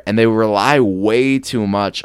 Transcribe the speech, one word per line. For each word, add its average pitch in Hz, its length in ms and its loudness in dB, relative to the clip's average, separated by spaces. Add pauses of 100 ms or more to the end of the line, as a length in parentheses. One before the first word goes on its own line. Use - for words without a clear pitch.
and 104 120 -2
they 113 80 4
rely 110 540 2
way 113 580 0
too 120 280 -4
much 98 380 -2